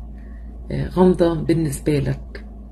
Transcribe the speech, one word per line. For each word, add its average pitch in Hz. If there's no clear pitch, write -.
آه، 139
غامضة 175
بالنسبة 151
لك. -